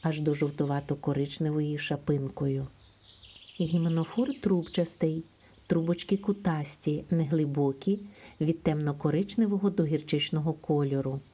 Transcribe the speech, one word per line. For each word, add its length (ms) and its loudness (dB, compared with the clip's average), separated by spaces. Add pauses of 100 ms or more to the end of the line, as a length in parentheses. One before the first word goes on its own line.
аж 180 -2
до 140 2
жовтувато-коричневої 1400 -2
шапинкою. 880 -2 (920)
Гіменофор 800 0
трубчастий, 840 0 (420)
трубочки 500 2
кутасті, 960 -2
неглибокі, 920 2 (400)
від 220 0
темно-коричневого 1080 2
до 140 2
гірчичного 680 0
кольору. 680 0 (140)